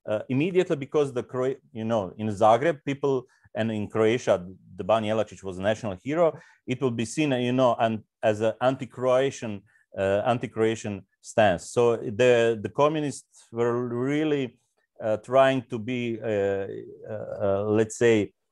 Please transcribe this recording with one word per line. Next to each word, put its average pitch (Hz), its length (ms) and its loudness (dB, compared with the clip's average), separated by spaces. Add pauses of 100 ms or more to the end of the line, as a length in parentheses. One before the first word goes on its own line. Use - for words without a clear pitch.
uh, 107 120 -2 (100)
immediately 175 460 0
because 139 380 -2
the 120 100 -4
Cro-, 131 320 -4 (160)
you 110 140 -8
know, 110 320 -2
in 107 100 -6
Zagreb, 113 580 2
people, 139 400 -2 (280)
and 110 180 -2
in 104 160 -4
Croatia, 110 580 2 (300)
the 95 80 -10
Ban 107 200 0
Jelačić 104 400 -4
was 95 140 -10
a 92 40 -8
national 104 420 -4
hero. 156 340 0 (280)
It 131 160 -6
will 131 100 0
be 117 140 -4
seen, 151 280 -2
you 123 180 0
know, 127 280 2
and 113 240 -2 (200)
as 110 180 2
an 110 200 0
anti-Croatian, 127 1000 -2 (360)
uh, 98 280 0
anti-Croatian 113 800 -2 (160)
stance. 98 480 2
So 120 280 2
the, 117 640 4
the 104 80 -6
communists 147 840 -2
were 120 360 0
really, 139 680 -2 (460)
uh, 110 140 0
trying 135 460 4
to 120 160 -8
be, 120 420 -4
uh, 120 60 -8
uh, 98 380 0 (760)
uh, 98 220 0
let's 107 340 2
say, 113 340 4 (200)